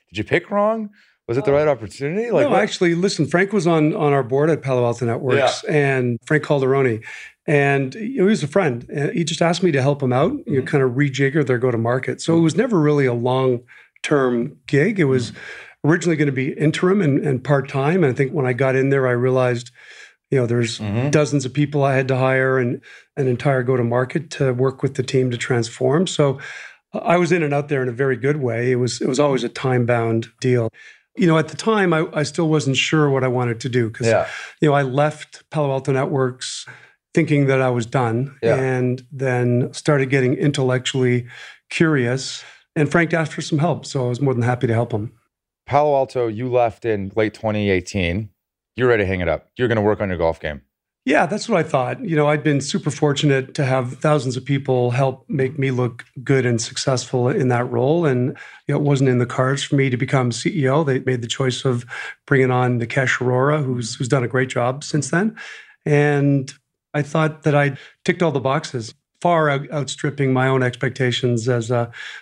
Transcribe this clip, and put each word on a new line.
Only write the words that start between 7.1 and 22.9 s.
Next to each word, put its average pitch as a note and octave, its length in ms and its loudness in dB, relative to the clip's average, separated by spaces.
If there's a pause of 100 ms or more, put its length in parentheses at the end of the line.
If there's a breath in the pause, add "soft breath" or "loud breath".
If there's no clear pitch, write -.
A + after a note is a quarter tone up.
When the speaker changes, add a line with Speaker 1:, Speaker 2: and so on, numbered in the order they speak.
Speaker 2:
and C#3 480 2
he A3+ 280 -4
was F#3 220 2
a D3 40 -2
friend. C#3 420 0
And C#3+ 220 -4
he E3+ 140 -2
just D#3+ 160 -4
asked E3+ 200 0
me F3+ 120 4
to C#3 80 2
help C#3 200 0
him B2+ 120 0
out, D3+ 180 2
you C#4 220 -6
know, C#3 60 2
Speaker 1:
Mm-hmm. D#3+ 80 -2
Speaker 2:
kind C#3+ 160 2
of B2+ 80 2
rejigger C#3 540 0
their B2 120 0
go-to-market. B2 640 -2
So E3 160 2
it E3+ 40 4
was D#3+ 140 2
never A3 240 2
really D3 280 4
a A#2+ 60 0
long-term B2+ 1400 -2 (100)
gig. F#3+ 320 2
It D#3+ 60 4
was B2+ 260 0
Speaker 1:
Mm-hmm. - 600 -8
Speaker 2:
originally E3+ 260 2
gonna C#3+ 160 0
be C3 200 -4
interim F#3 480 2
and, C#3+ 240 2
and C3+ 180 -2
part-time. C#3+ 600 0
And C3+ 80 4
I A#2 40 -2
think C3+ 180 -2
when C#3 120 0
I B2+ 80 0
got C3 220 0
in C3+ 140 2
there, C3+ 180 2
I B2 40 2
realized, B2 600 0 (580 loud breath)
you C#3 100 0
know, B2 60 2
there's A#2 340 -2
Speaker 1:
Mm-hmm. G#2+ 300 -2
Speaker 2:
dozens C#3+ 360 0
of B2+ 80 -10
people D3 300 0
I C3+ 120 2
had C3+ 140 0
to C3 80 0
hire C3 420 2
and B2 220 -2 (360 loud breath)